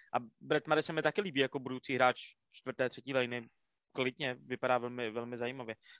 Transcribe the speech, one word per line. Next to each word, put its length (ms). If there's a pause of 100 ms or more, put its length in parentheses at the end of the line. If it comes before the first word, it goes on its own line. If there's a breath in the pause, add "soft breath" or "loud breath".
(140 soft breath)
A 40 (240)
Brett 260
Murray 160
se 100
mi 80
taky 200
líbí 180
jako 200
budoucí 360
hráč 260 (300)
čtvrté, 380
třetí 240
liny. 340 (500)
Klidně 420
vypadá 380
velmi, 340
velmi 260
zajímavě. 380 (240 soft breath)